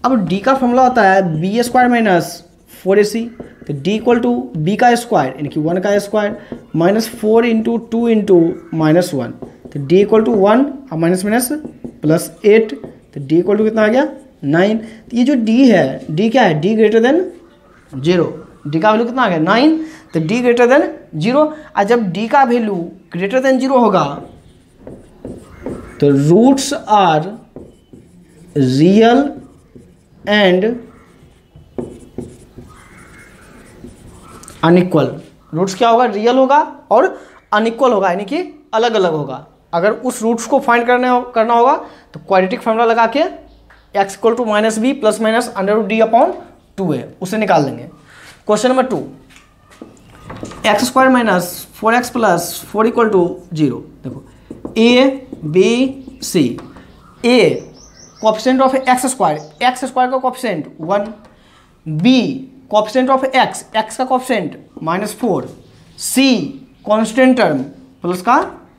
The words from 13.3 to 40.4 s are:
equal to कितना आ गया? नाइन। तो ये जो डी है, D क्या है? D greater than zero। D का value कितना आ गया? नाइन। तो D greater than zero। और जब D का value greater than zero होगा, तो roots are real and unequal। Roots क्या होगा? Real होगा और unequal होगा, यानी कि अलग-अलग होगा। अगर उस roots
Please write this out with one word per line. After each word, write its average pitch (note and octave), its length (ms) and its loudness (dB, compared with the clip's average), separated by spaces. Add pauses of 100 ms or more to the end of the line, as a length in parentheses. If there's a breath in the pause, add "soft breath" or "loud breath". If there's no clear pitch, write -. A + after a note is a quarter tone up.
equal G#3 160 0
to A3 60 2
कितना A3 200 0
आ G#3+ 40 2
गया? C4+ 200 2 (360)
नाइन। F#3 340 2
तो - 380 -12
ये A#3+ 80 2
जो C#4+ 100 2
डी A#3 340 4
है, D#3 420 2
D F3+ 200 0
क्या A#3+ 120 4
है? E3 180 2
D G3 160 0
greater A3 300 4
than D#4 160 2 (840)
zero। E3+ 220 2 (400)
D D3+ 140 -4
का G#3+ 100 4
value G#3+ 160 0
कितना B3+ 160 -4
आ A#3 60 0
गया? F3 100 0
नाइन। A#3+ 460 2 (300 loud breath)
तो D#3+ 60 0
D F#3 220 -2
greater A#3+ 260 4
than D4 180 4 (360)
zero। C4 240 2 (300 loud breath)
और G3+ 80 0
जब A3 280 0
D G#3 160 -6
का C#4 140 4
value A3 480 -2 (260)
greater G3 300 -2
than C4 140 2
zero C4 200 2
होगा, F#3 240 2 (2000)
तो C#3+ 120 4 (160)
roots B3 440 4 (220)
are E3+ 300 2 (1300)
real F3+ 640 4 (1040)
and G3 400 2 (4000)
unequal। E3+ 560 2 (340)
Roots F#3+ 200 -4
क्या A#3+ 140 0
होगा? A#3 160 4
Real A3+ 320 0
होगा C4 220 4 (320)
और D#4 280 2 (340 loud breath)
unequal A3+ 400 0
होगा, G3 180 0
यानी F#3+ 140 -4
कि A#3+ 140 -6 (360)
अलग-अलग A3 380 0
होगा। C#3+ 340 -8 (280)
अगर F3+ 180 0
उस B3 300 -8
roots A3+ 240 -2